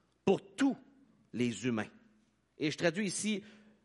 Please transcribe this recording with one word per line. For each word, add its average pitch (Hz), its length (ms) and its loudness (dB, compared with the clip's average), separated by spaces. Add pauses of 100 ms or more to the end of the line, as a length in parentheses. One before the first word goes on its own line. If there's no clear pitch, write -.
(260)
pour 196 160 4 (140)
tous 269 220 2 (560)
les 113 320 -2
humains. 110 220 0 (680)
Et 151 120 -2
je - 80 -4
traduis 170 300 0
ici 202 360 -2 (420)